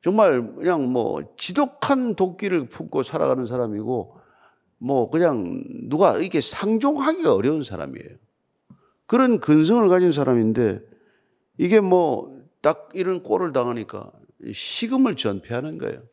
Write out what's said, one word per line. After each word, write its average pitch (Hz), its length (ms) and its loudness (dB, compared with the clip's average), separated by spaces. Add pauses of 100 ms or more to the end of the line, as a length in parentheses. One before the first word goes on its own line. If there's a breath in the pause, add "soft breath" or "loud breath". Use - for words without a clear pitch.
정말 165 540 4
그냥 151 360 0
뭐 110 300 -2 (140)
지독한 254 760 -2
도끼를 180 540 -2
품고 - 340 -6
살아가는 131 440 0
사람이고 113 720 -6 (600 soft breath)
뭐 123 320 -2
그냥 113 520 0 (260)
누가 143 300 2
이렇게 170 220 -2
상종하기가 269 920 0
어려운 139 280 0
사람이에요. 78 540 -12 (920 soft breath)
그런 247 340 2
근성을 175 480 4
가진 180 240 4
사람인데 120 680 2 (760 soft breath)
이게 180 220 4
뭐 160 600 0 (200)
딱 - 320 -2
이런 180 280 -4
꼴을 180 300 0
당하니까 120 580 -4 (420)
식음을 233 640 -2
전폐하는 120 600 -6
거예요. 123 240 -8 (100)